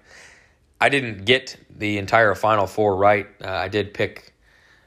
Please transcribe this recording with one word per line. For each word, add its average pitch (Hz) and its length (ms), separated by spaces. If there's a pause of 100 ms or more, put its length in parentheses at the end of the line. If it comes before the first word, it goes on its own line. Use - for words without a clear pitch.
(800)
I 120 120
didn't 117 340
get 123 320 (180)
the 104 220
entire 101 380
Final 107 320
Four 101 300
right. 101 300 (160)
Uh, 98 60
I 95 200
did 101 260
pick, - 400 (520)